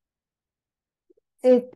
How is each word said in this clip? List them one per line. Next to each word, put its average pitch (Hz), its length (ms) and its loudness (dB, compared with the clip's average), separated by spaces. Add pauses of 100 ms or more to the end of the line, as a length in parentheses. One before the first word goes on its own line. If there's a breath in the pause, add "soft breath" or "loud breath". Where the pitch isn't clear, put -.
(1400)
C'est, 247 340 0